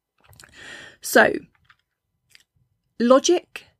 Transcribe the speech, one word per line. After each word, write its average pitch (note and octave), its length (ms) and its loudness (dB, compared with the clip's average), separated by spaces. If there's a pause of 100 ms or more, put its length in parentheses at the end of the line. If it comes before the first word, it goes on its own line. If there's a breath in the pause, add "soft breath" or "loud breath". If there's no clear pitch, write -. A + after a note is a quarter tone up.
(1000 loud breath)
So, - 320 0 (1700)
logic C4+ 680 -2 (140)